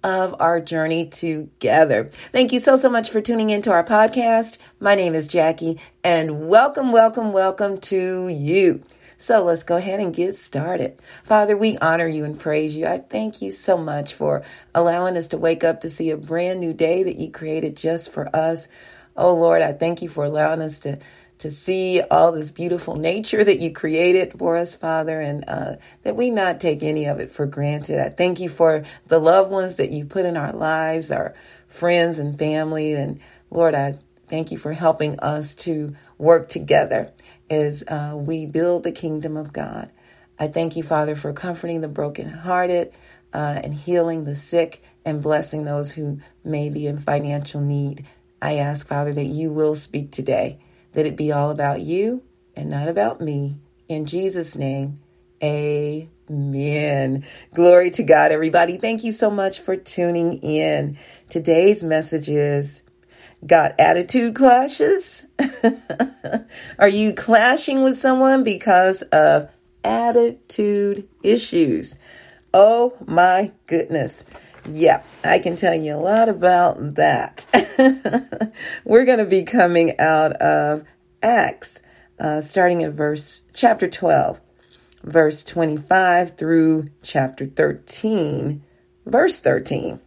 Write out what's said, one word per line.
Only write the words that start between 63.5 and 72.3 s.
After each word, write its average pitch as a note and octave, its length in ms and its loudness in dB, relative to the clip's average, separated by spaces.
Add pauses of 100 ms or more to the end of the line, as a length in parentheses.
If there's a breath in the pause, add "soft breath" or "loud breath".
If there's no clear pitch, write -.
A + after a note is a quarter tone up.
attitude F3+ 560 4
clashes? C4+ 960 4
<laughs> - 40 -20 (1400 loud breath)
Are G3+ 100 8
you G#3 260 2
clashing B3 720 2
with C4 140 2
someone C4 460 4
because F#3+ 580 2
of D3+ 480 4 (340)
attitude A3 1200 0 (160)
issues? F3 720 0 (580 loud breath)